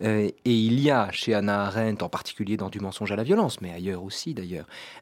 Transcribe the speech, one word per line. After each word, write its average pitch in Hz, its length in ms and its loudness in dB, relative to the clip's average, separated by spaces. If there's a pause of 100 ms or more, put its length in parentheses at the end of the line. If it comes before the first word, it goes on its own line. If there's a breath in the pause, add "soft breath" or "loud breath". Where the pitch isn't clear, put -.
Euh, 107 260 2 (180)
et 123 60 4
il 113 280 6
y 147 100 4
a 117 220 4
chez - 240 0
Hannah 101 260 2
Arendt, 104 420 0
en 87 60 -4
particulier 104 480 -4
dans 95 120 -4
Du 101 100 -8
mensonge 101 320 -6
à 101 40 -2
la 110 80 0
violence, 175 380 2
mais 90 100 -8
ailleurs 90 320 -6
aussi 104 300 -8
d'ailleurs, 90 320 -8 (360 loud breath)